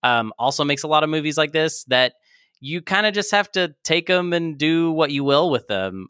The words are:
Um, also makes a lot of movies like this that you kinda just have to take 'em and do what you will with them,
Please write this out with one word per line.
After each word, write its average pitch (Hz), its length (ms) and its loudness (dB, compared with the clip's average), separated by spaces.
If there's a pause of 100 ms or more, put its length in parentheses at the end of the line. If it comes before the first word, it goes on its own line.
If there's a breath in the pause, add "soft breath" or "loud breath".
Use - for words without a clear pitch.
Um, 117 340 0
also 135 280 -2
makes 143 180 -4
a 160 60 -6
lot 151 160 4
of 156 40 -4
movies 151 280 -4
like 151 160 0
this 156 320 -2
that 127 300 2 (440 soft breath)
you 156 220 -8
kinda 202 320 0
just 202 180 -2
have 202 220 0
to 175 200 -2 (120)
take 170 240 0
'em 180 240 2
and 165 240 -2
do 165 340 2
what 156 200 0
you 139 120 -2
will 143 260 4
with 127 180 -2
them, 95 420 -4